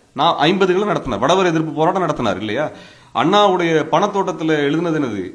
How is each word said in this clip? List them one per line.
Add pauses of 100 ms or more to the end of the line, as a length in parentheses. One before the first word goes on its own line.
(120)
நான்
ஐம்பதுகளை
நடத்தினார்,
வடவர்
எதிர்ப்பு
போராட்டம்
நடத்தினார்
இல்லையா? (440)
அண்ணாவுடைய
பணத்தோட்டத்துல
எழுதுனது
என்னது?